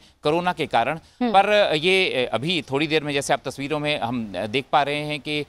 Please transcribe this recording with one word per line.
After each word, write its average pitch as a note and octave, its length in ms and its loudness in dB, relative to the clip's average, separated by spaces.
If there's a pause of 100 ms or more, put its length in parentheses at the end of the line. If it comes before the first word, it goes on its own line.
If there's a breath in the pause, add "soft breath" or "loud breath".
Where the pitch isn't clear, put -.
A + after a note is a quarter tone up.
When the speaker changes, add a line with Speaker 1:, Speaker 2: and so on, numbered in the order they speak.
(220 soft breath)
Speaker 1:
कोरोना F3 300 0
के D#3+ 140 -4
कारण। B2 320 0 (220 soft breath)
Speaker 2:
हम्म। A#3+ 100 0
Speaker 1:
पर G3+ 460 4
ये, D#3 480 2
अ, A2 100 -4
अभी D3 280 0
थोड़ी C#3 240 -2
देर D3+ 180 0
में, D3 80 -4
जैसे C#3 200 0
आप C3+ 120 0
तस्वीरों C#3 340 -6
में D3 220 -2
हम, A2+ 360 -4
अ, G2 100 -4
देख B2 260 -2
पा D3+ 100 4
रहे D3 220 -2
हैं D3+ 160 -6
कि D3 280 -4